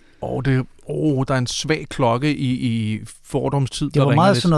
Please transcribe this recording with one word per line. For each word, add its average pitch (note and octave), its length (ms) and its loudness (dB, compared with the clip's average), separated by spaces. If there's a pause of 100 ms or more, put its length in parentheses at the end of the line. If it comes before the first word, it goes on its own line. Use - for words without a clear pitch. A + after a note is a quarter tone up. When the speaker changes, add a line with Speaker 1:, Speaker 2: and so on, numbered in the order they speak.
(220)
Speaker 1:
Åh, B2+ 220 -6
det, C3 220 0 (220)
åh, D3 400 0
der C#3 60 0
er C3 40 0
en B2 80 -2
svag D#3 440 -4
klokke C3 460 0
i, C3 160 -2
i A2+ 480 -2 (240)
fordomstid, C3+ 600 -2
Speaker 2:
Det - 80 -6
Speaker 1:
der C#3+ 60 4
Speaker 2:
var C3+ 100 4
Speaker 1:
ringer D#3 120 6
Speaker 2:
meget F#3+ 140 6
Speaker 1:
lidt. - 60 0
Speaker 2:
sådan F3+ 160 2